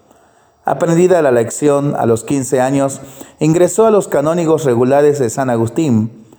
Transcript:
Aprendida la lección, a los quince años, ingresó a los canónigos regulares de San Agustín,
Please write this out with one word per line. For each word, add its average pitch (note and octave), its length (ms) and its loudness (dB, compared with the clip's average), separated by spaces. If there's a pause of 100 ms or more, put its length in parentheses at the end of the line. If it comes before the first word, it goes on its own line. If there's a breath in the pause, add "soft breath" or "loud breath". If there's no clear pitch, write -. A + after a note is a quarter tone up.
(640 soft breath)
Aprendida F3 560 2
la C#3+ 100 2
lección, C#3+ 640 0
a A#2+ 120 -2
los A2+ 180 0
quince C3+ 380 -2
años, C#3 400 -2 (360 loud breath)
ingresó E3+ 480 2
a A3+ 40 2
los G3+ 180 2
canónigos D#3 560 0
regulares C#3 540 2
de B2 100 0
San C3 220 -4
Agustín, A#2 720 -2 (140 soft breath)